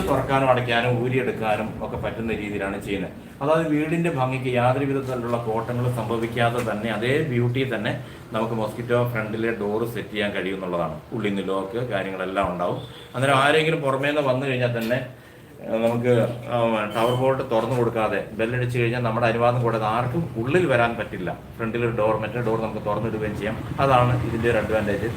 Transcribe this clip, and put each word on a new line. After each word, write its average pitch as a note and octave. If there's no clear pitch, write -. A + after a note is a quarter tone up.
തുറക്കാനും C3+
അടയ്ക്കാനും A#2+
ഊരിയെടുക്കാനും A2
ഒക്കെ A2
പറ്റുന്ന A2
രീതിയിലാണ് G2+
ചെയ്യുന്നത്. F#2+
അതായത് D#3
വീടിൻ്റെ E3
ഭംഗിക്ക് C3
യാതൊരു B2+
വിധത്തിലുള്ള A#2+
കോട്ടങ്ങളും A#2+
സംഭവിക്കാതെ A#2
തന്നെ G#2+
അതേ B2
ബ്യൂട്ടി A#2+
തന്നെ A2+
നമുക്ക് A2+
മോസ്കിറ്റോ A#2+
ഫ്രണ്ടിലെ A2
ഡോർ G#2
സെറ്റ് G2
ചെയ്യാൻ G#2
കഴിയുമെന്നുള്ളതാണ്. F2+
ഉള്ളിൽ G#2
നിന്ന് G2
ലോക്ക് F#2+
കാര്യങ്ങളെല്ലാം F#2+
ഉണ്ടാവും. F2+
അന്നേരം C3+
ആരെങ്കിലും D#3
പുറമേ C3+
നിന്ന് D3
വന്നു B2+
കഴിഞ്ഞാൽ B2
തന്നെ, A2+
ഏഹ്, A2+
നമുക്ക്, A#2+
ആ, A#2+
ടവർ A#2
ബോൾട്ട് C3
തുറന്നു A#2
കൊടുക്കാതെ A2
ബെല്ലടിച്ച് B2
കഴിഞ്ഞാൽ A#2+
നമ്മുടെ A#2+
അനുവാദം A#2+
കൂടാതെ A2+
ആർക്കും B2
ഉള്ളിൽ D#3
വരാൻ A#2
പറ്റില്ല. F2+
ഫ്രണ്ടിലൊരു A2+
ഡോർ, G#2+
മറ്റേ A#2
ഡോർ A2
നമുക്ക് G#2
തുറന്നിടുകയും G#2
ചെയ്യാം. G#2+
അതാണ് B2
ഇതിൻ്റെ A#2
ഒരു A2
അഡ്വാൻറ്റേജ്. G#2